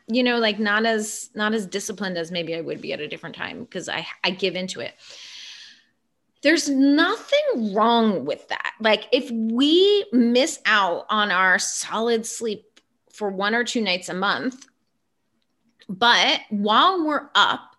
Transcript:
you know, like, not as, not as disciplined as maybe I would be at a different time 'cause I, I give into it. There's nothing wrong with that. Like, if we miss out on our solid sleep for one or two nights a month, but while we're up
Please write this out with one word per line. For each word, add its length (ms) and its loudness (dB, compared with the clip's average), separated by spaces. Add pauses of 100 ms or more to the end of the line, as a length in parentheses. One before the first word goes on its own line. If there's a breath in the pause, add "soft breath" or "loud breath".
you 140 2
know, 160 2
like, 220 0
not 260 2
as, 480 -4
not 220 -2
as 100 -2
disciplined 540 -6
as 120 -8
maybe 240 -6
I 60 -8
would 180 -8
be 140 -8
at 60 -8
a 80 -8
different 280 -12
time 300 -10
'cause 240 -10
I, 160 -6 (180)
I 60 0
give 260 -4
into 240 -8
it. 140 -10 (1500 loud breath)
There's 280 2
nothing 1040 2
wrong 520 2
with 240 -6
that. 300 -6
Like, 320 0
if 200 0
we 840 2
miss 520 2
out 440 2
on 220 0
our 280 4
solid 680 -4
sleep 540 -10 (320)
for 180 -6
one 260 -2
or 80 0
two 180 -2
nights 260 -2
a 60 -8
month, 540 -4 (1200)
but 600 2
while 540 2
we're 320 -2
up 260 4 (180)